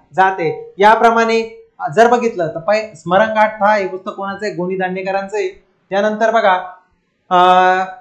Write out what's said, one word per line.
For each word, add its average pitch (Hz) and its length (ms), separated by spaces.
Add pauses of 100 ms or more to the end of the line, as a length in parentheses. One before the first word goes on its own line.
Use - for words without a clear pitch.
(160)
जाते. 185 600
याप्रमाणे 226 840 (340)
जर 226 120
बघितलं 226 400
तर 160 120
पाय, 214 360
स्मरणगाठ 214 680
हा 214 120
हे 196 120
पुस्तक 185 240
कोणाचं 196 340
आहे? 190 100
गोनी 180 200
दांडेकरांचं 190 600
आहे. 190 260 (260)
त्यानंतर 214 420
बघा, 208 220 (760)
अ, 180 80 (640)